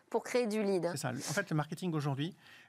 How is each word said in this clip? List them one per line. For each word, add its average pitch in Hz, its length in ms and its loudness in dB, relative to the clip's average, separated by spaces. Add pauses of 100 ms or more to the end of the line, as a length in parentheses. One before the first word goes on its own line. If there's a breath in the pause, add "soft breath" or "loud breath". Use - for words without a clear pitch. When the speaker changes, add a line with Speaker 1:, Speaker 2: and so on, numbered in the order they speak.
(100)
Speaker 1:
pour 233 120 0
créer 247 240 2
du 214 160 2
lead. 185 300 2
Speaker 2:
C'est 143 60 -4
ça. 131 120 -2
En 135 220 -4
fait, 196 180 -2
le 160 60 2
marketing 170 360 -2
aujourd'hui, 147 440 -2 (320 loud breath)